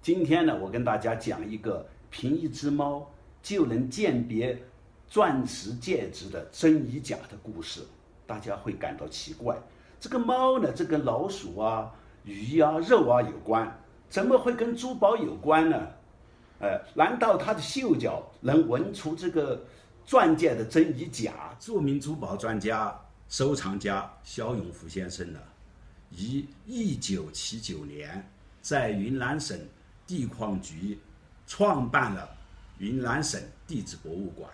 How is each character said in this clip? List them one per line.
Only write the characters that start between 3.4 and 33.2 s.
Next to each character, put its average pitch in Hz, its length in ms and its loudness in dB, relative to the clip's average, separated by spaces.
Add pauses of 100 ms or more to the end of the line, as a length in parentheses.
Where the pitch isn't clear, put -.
就 190 240 2
能 123 240 0
鉴 131 380 0
别 120 360 -2 (440)
钻 156 400 4
石 104 300 -8
戒 120 340 -2
指 - 180 -12
的 - 220 -10
真 156 340 4
与 120 140 -6
假 - 180 -6 (100)
的 - 140 -16
故 82 180 -12
事。 82 220 -10 (460)
大 107 100 -8
家 104 180 -6
会 101 160 -8
感 87 240 -6
到 73 120 -10
奇 - 260 -12
怪， 92 240 -4 (420)
这 - 80 -14
个 254 120 0
猫 254 400 4
呢， 147 120 2
这 165 140 -2
跟 147 180 2
老 131 240 0
鼠 - 300 -8
啊、 110 340 -2 (320)
鱼 107 360 -2
啊、 156 180 6
肉 170 320 6
啊 123 100 6
有 - 200 -2
关， 113 440 0 (240)
怎 202 160 0
么 254 140 6
会 247 160 4
跟 233 240 -2
珠 254 160 -6
宝 214 240 6
有 175 200 -4
关 156 300 6
呢？ 113 200 0 (720)
呃， 101 200 0 (140)
难 196 240 4
道 226 180 4
它 208 160 0
的 185 80 0
嗅 202 380 0
觉 98 260 -2 (180)
能 151 260 6
闻 131 260 0
出 156 220 -6
这 180 160 -4
个 139 340 -2 (400)
钻 170 320 6
戒 160 160 4
的 113 100 -2
真 160 200 4 (120)
与 165 120 -6
假？ - 520 -8
著 220 220 -2
名 139 180 0
珠 151 160 -6
宝 101 220 -6
专 110 220 -2
家、 107 360 -2 (320)
收 139 280 2
藏 98 240 -4
家 98 280 -2 (160)
肖 117 320 -6
永 87 160 -6
福 85 160 -16
先 90 220 -6
生 87 240 -10
呢， 73 60 -14 (720)
于 123 340 -6 (220)
一 220 280 -2
九 90 360 -4
七 - 280 -8
九 80 240 -8
年 73 400 -12 (380)
在 127 300 0
云 107 260 -2
南 131 220 -2
省 95 200 -6 (480)
地 151 200 -4
矿 104 340 -4
局 92 380 -8 (480)
创 135 420 2
办 120 240 2
了 90 160 -10 (480)
云 117 240 -2
南 123 220 0